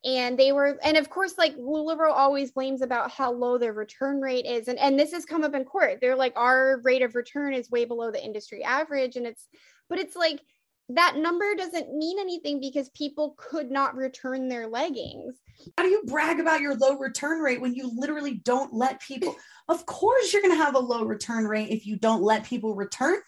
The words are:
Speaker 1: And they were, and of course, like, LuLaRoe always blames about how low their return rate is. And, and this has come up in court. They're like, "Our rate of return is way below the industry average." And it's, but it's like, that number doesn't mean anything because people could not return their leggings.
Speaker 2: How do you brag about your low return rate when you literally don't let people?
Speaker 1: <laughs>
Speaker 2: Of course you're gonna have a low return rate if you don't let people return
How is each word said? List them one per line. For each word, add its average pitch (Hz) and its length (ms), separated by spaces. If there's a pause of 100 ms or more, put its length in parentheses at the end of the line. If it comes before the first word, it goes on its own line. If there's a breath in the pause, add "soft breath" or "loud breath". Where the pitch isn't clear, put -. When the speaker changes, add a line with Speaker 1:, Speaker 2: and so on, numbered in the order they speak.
Speaker 1:
And 247 340
they 269 140
were, 285 300
and 311 140
of 302 140
course, 381 260
like, 320 200
LuLaRoe 311 560
always 277 400
blames 262 300
about 247 280
how 254 220
low 247 260
their 233 140
return 262 480
rate 262 260
is. 233 220
And, 247 100
and 277 200
this 311 140
has 339 120
come 311 180
up 294 120
in 262 100
court. 254 360
They're 254 160
like, 254 200
"Our 262 480
rate 254 180
of 240 140
return 277 360
is 247 180
way 240 140
below 233 280
the - 120
industry 208 380
average." 269 540
And 240 100
it's, - 220 (400 soft breath)
but 339 100
it's - 160
like, 320 260 (500)
that 311 280
number 349 360
doesn't 339 400
mean 330 240
anything 339 420
because 269 300
people 294 460
could 285 340
not 269 240
return 262 540
their 233 200
leggings. 254 680 (400 loud breath)
Speaker 2:
How 349 80
do 370 60
you 427 160
brag 311 340
about 320 200
your 285 160
low 269 200
return 285 440
rate 247 200
when 247 140
you 254 200
literally 285 400
don't 247 380
let 254 280
people? 269 400
Speaker 1:
<laughs> - 40 (260 loud breath)
Speaker 2:
Of 339 140
course 453 480
you're 403 80
gonna 370 140
have 294 220
a - 20
low 240 260
return 220 400
rate 214 240
if 220 180
you 208 100
don't 220 260
let 214 240
people 220 280
return 254 540